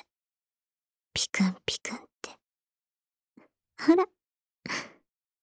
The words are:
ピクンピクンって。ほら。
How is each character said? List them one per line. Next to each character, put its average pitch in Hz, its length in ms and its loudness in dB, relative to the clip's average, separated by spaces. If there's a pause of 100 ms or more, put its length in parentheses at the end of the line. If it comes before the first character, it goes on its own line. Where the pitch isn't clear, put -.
(1120)
ピ - 160 -2
ク - 140 0
ン 185 220 0
ピ - 140 -4
ク - 140 -10
ン - 40 -12
っ - 40 -16 (200)
て。 - 160 -16 (1500)
ほ 320 100 8
ら。 392 100 4 (1400)